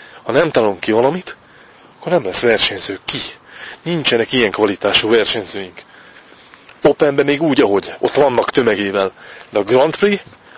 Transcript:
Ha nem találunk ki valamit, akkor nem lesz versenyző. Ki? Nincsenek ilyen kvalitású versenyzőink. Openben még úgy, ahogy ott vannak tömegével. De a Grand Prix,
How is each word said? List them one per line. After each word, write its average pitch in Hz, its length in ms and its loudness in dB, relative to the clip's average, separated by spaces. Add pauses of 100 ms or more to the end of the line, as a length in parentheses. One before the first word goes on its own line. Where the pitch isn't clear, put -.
(220)
Ha 113 100 -6
nem 151 180 2
találunk 104 300 0
ki 110 120 -2
valamit, 139 440 0 (640)
akkor 165 140 -8
nem 151 120 0
lesz 92 160 -6
versenyző. 101 640 -2
Ki? 123 160 -10 (640)
Nincsenek 127 500 -2
ilyen 117 180 2
kvalitású 104 580 0
versenyzőink. 101 760 -2 (1000)
Openben 143 420 2
még 143 180 0
úgy, 147 180 2
ahogy 101 380 0
ott - 160 -2
vannak 131 360 2
tömegével. 101 640 0 (380)
De 107 80 -2
a 101 60 0
Grand 127 320 2
Prix, 202 260 0 (360)